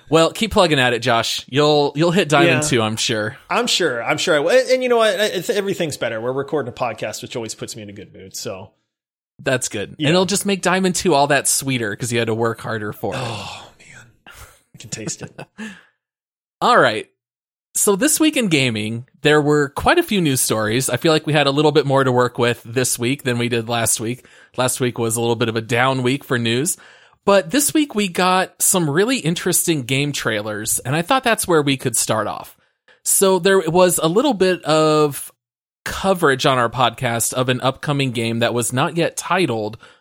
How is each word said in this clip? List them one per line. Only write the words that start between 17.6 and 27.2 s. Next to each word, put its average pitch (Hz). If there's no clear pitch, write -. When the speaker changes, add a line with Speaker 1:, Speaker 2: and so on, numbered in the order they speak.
Speaker 1:
So -
this 262
week 311
in 233
gaming, 117
there 151
were 147
quite -
a 339
few 208
news 139
stories. 113
I 123
feel 165
like 156
we 147
had 147
a 139
little 151
bit 143
more 135
to 131
work 123
with 120
this 117
week 123
than 123
we 120
did 117
last 117
week. 120
Last 123
week 123
was 117
a 117
little 117
bit 113
of 110
a 113
down 127
week 131
for 127
news. 120